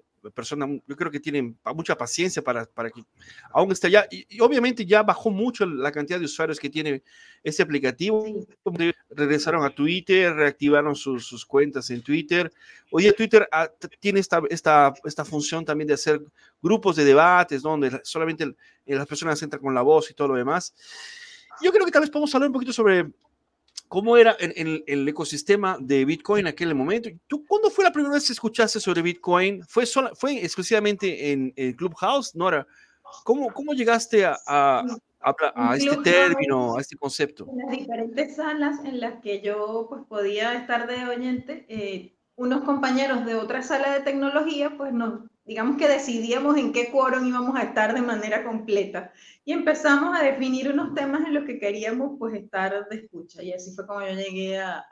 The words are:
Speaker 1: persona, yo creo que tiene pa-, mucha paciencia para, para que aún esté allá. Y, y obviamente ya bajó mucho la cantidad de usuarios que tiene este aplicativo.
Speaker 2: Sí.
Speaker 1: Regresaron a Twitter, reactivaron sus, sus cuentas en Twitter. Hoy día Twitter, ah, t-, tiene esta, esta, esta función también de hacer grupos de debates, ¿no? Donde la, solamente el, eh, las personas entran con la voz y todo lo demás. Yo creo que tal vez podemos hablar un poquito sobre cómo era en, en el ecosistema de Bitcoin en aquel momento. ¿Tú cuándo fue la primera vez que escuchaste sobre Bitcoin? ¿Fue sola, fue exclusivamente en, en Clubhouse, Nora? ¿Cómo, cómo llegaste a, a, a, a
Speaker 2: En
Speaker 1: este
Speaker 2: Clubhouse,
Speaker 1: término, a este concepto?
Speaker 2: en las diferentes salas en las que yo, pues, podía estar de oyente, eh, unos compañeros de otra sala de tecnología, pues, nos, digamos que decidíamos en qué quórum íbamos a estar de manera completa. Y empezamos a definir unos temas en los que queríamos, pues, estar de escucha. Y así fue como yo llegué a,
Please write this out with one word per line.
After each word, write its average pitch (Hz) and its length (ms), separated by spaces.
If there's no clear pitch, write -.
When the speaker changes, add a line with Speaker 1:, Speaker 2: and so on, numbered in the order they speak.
Speaker 1:
persona, 143 320
yo 139 100
creo 165 140
que 143 100
tiene 139 420
pa-, 117 100
mucha 160 240
paciencia 170 460
para, 120 220
para 117 260
que 113 140
aún 185 180
esté 185 180
allá. 196 220
Y, - 180
y 208 120
obviamente 240 440
ya 208 180
bajó 214 280
mucho 214 360
la 143 260
cantidad 151 260
de 175 60
usuarios 160 340
que 143 100
tiene 147 340
este 160 180
aplicativo. 156 600
Speaker 2:
Sí. 185 680
Speaker 1:
Regresaron 151 540
a 135 60
Twitter, 175 640
reactivaron 147 640
sus, 127 300
sus - 200
cuentas 143 440
en 123 120
Twitter. 165 480
Hoy 165 140
día 208 80
Twitter, 220 400
ah, 160 160
t-, 175 100
tiene 196 200
esta, 175 300
esta, 147 440
esta 151 200
función 156 400
también 151 220
de 151 80
hacer 151 260
grupos 202 360
de 151 80
debates, 156 580
¿no? 151 80
Donde 147 220
la, - 100
solamente 160 400
el, 135 140
eh, 139 100
las 139 100
personas 151 360
entran 143 200
con 135 120
la 123 80
voz 156 280
y - 40
todo 143 140
lo 135 60
demás. 139 400
Yo 359 80
creo 381 140
que 339 80
tal 294 80
vez 302 100
podemos 294 240
hablar 254 140
un - 60
poquito 254 180
sobre 185 400
cómo 220 280
era 226 240
en, 170 160
en 160 320
el 143 200
ecosistema 170 720
de 135 240
Bitcoin 165 360
en 190 80
aquel 160 260
momento. 190 340
¿Tú 294 180
cuándo 427 240
fue 392 140
la 349 80
primera 285 200
vez 285 140
que 254 60
escuchaste 220 480
sobre 175 200
Bitcoin? 180 640
¿Fue 233 240
sola, 254 300
fue 269 280
exclusivamente 185 840
en, 131 240
en 131 200
Clubhouse, 180 600
Nora? 165 320
¿Cómo, 254 300
cómo 294 220
llegaste 226 520
a, - 180
a, 139 400
a, 139 140
a 123 200
Speaker 2:
En 143 40
Speaker 1:
este 277 120
Speaker 2:
Clubhouse, 294 140
Speaker 1:
término, 139 720
a 131 40
este - 160
concepto? 139 520
Speaker 2:
en 254 100
las 247 200
diferentes 233 560
salas 294 500
en 262 140
las 233 240
que 202 180
yo, 214 480
pues, 277 200
podía 214 460
estar 240 340
de 247 200
oyente, 247 600
eh, 196 440
unos 254 300
compañeros 269 600
de 226 120
otra 226 260
sala 277 320
de 277 60
tecnología, 285 760
pues, 277 160
nos, 226 280
digamos 220 320
que 311 100
decidíamos 269 720
en 247 140
qué 240 180
quórum 254 340
íbamos 254 320
a 254 60
estar 214 320
de 247 80
manera 214 420
completa. 208 680
Y 285 100
empezamos 302 640
a 320 60
definir 262 460
unos 294 220
temas 285 320
en 302 80
los 285 120
que 247 160
queríamos, 220 580
pues, 226 160
estar 202 560
de 220 60
escucha. 175 480
Y 185 80
así 185 220
fue 196 120
como 202 160
yo 190 100
llegué 190 460
a, 180 220